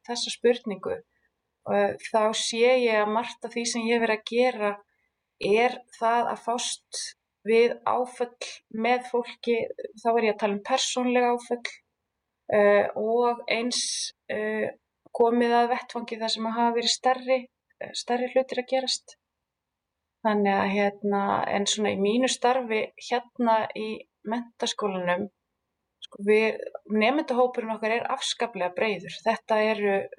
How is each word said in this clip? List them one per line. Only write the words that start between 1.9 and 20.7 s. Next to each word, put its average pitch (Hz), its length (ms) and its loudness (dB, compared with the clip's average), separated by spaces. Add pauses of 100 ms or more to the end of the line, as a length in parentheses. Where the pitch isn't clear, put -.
þá 220 140 0 (100)
sé 233 540 2
ég 220 160 2
að 208 160 0
margt - 260 -6
af 226 80 -10
því 233 160 -4
sem 233 160 -4
ég 233 140 2
hef 226 80 2
verið 220 160 0
að - 100 -14
gera 226 400 2 (720)
er 233 340 4 (220)
það 233 320 2
að 214 140 -8
fást - 580 -6 (440)
við 233 360 4
áföll 233 640 -4 (240)
með 240 400 0
fólki, 233 480 -2 (400)
þá 233 140 0
er 226 160 4
ég 208 40 2
að 208 80 -10
tala 202 140 2
um 202 160 -8
persónleg 247 560 2
áföll, 240 480 -4 (800)
eh, 202 400 6
og 233 560 0
eins, - 640 -4 (180)
eh, 214 400 -2 (400)
komið 240 480 4
að 240 160 2
vettvangi 233 480 -8
þar 220 100 -2
sem 220 140 -4
að 226 140 -4
hafa 233 180 2
verið 226 160 0
stærri, 254 440 0 (420)
eh, - 100 -10
stærri 247 400 -4
hlutir 262 320 0
að - 80 -20
gerast. - 460 -2 (1080)
Þannig 202 320 2
að, 196 160 0